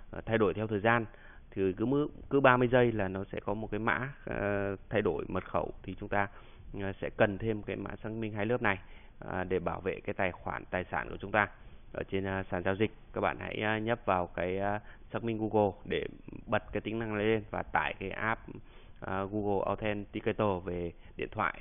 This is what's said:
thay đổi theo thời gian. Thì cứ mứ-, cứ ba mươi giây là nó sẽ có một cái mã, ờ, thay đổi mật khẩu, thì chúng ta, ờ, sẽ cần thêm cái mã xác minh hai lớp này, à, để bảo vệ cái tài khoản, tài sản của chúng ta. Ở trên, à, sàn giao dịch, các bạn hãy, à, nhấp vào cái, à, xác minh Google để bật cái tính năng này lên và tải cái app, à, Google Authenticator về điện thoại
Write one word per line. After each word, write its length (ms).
thay 120
đổi 160
theo 120
thời 140
gian. 240
Thì 220
cứ 140
mứ-, 220
cứ 100
ba 160
mươi 120
giây 240
là 160
nó 240
sẽ 80
có 140
một 160
cái 100
mã, 280
ờ, 520
thay 120
đổi 260
mật 160
khẩu, 280
thì 180
chúng 80
ta, 200
ờ, 200
sẽ 160
cần 220
thêm 240
cái 140
mã 140
xác 100
minh 200
hai 140
lớp 160
này, 160
à, 140
để 140
bảo 220
vệ 200
cái 140
tài 180
khoản, 380
tài 140
sản 260
của 60
chúng 160
ta. 160
Ở 180
trên, 140
à, 260
sàn 120
giao 120
dịch, 160
các 80
bạn 200
hãy, 220
à, 160
nhấp 260
vào 220
cái, 320
à, 220
xác 120
minh 140
Google 340
để 220
bật 160
cái 80
tính 180
năng 160
này 120
lên 240
và 120
tải 360
cái 120
app, 300
à, 320
Google 340
Authenticator 960
về 280
điện 160
thoại 280